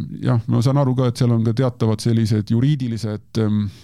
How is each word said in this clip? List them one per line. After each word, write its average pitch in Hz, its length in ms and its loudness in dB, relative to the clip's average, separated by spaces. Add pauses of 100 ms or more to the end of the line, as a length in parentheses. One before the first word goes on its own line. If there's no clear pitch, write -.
(200)
jah, 120 260 0
ma 120 160 0
saan 135 160 2
aru 131 160 2
ka, 127 160 0
et 117 80 -8
seal 120 160 2
on 113 80 2
ka 113 140 0
teatavad 113 480 -2
sellised 113 480 2
juriidilised, 117 880 -2
ehm, 104 240 0 (200)